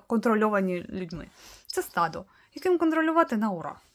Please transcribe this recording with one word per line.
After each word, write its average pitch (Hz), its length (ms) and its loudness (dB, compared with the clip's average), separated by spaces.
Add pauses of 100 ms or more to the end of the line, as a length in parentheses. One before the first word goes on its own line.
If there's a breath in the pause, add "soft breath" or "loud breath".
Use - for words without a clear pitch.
контрольовані 208 840 2
людьми. 175 380 -10 (400 loud breath)
Це - 140 -4
стадо, 170 440 -4 (300 soft breath)
яким 359 220 2
контролювати 320 600 2
на 214 120 0
ура. 156 300 -8 (160 soft breath)